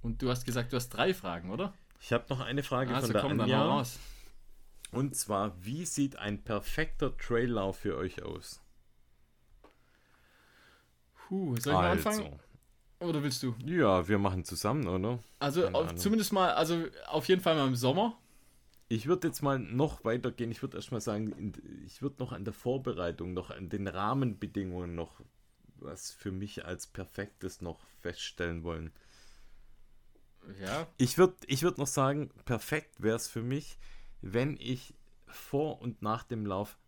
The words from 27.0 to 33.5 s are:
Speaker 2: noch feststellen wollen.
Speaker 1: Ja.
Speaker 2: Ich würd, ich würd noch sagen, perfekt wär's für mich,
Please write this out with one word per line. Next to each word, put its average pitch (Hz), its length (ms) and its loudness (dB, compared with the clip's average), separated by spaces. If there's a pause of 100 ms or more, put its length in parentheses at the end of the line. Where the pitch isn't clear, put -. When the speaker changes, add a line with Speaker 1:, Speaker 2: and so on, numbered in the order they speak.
Speaker 2:
noch 85 200 -8 (200)
feststellen 85 640 -6
wollen. 82 300 -6 (1700)
Speaker 1:
Ja. 135 240 -2 (100)
Speaker 2:
Ich 127 220 4
würd, 185 160 10 (120)
ich 135 160 0
würd 180 160 2
noch 139 80 0
sagen, 143 440 2 (140)
perfekt - 580 -2
wär's 110 260 2
für 113 140 -4
mich, 135 340 -4 (460)